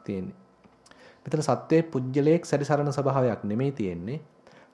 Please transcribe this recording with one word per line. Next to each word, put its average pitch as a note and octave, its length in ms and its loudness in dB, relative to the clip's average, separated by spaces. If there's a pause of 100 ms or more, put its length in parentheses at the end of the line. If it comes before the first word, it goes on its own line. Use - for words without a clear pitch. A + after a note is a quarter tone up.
තියෙන්නේ. F#2+ 360 -8 (840)
මෙතන D#3 240 -2
සත්වයේ C#3 400 4
පුජ්‍යලයක් C#3+ 600 2
සැරිසරන C#3+ 460 0
ස්වභාවයක් C3+ 520 0
නෙමෙයි A#2+ 300 -2
තියෙන්නේ. G2+ 480 -6 (540)